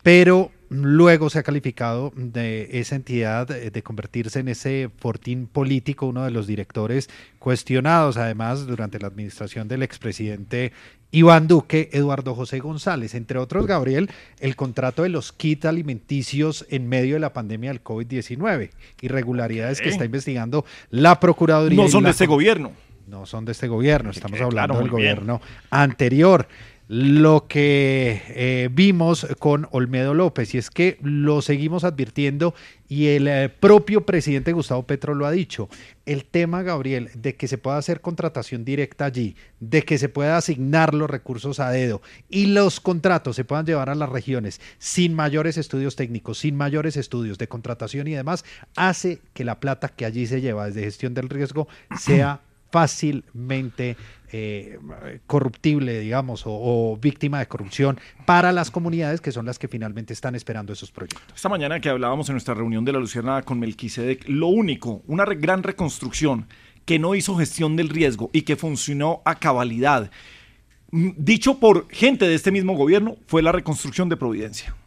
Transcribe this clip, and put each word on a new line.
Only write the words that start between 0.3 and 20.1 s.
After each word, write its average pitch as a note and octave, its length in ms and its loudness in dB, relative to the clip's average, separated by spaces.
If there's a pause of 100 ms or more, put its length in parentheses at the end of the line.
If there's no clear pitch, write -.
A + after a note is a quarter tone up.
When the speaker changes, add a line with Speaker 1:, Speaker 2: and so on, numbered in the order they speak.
Speaker 1:
luego D3+ 600 6
se D#3+ 80 -2
ha D3 60 0
calificado B2+ 720 -4
de A#2 640 -6
esa A#2+ 160 -6
entidad, A#2+ 560 -2
eh, A#2+ 180 -8
de G#2+ 140 -8
convertirse A2+ 560 -8
en C3 80 -4
ese C3 500 -4
fortín B2 480 -6
político, C3+ 640 -2
uno B2+ 160 -6
de C3 80 -4
los A2 160 -4
directores G#2+ 640 -4 (260)
cuestionados, B2+ 800 2
además, A#2 480 -4
durante A2 320 -8
la G2+ 80 -8
administración G#2 600 -10
del C3 160 -4
expresidente A2 880 -6 (400)
Iván D#3+ 360 8
Duque, D#3 460 4
Eduardo C#3 400 -2
José B2 240 -6
González. D3 560 -6
Entre A#2+ 240 -6
otros, D#3+ 300 -2
Gabriel, D#3+ 420 0 (300)
el C3+ 160 -4
contrato B2+ 480 -4
de F#3 60 0
los E3 220 -6
kits D3+ 340 -4
alimenticios D3 1040 -2
en B2+ 180 -4
medio C3 240 2
de D#3 60 0
la D#3 140 -4
pandemia A2 360 -8
del B2 120 -10
covid A#2 260 -8
diecinueve, C3 640 -4 (280)
irregularidades B2 800 -4
que B2+ 100 -2
Speaker 2:
Ok. - 40 0
Speaker 1:
está F3 120 -2
investigando B2+ 600 -4 (240)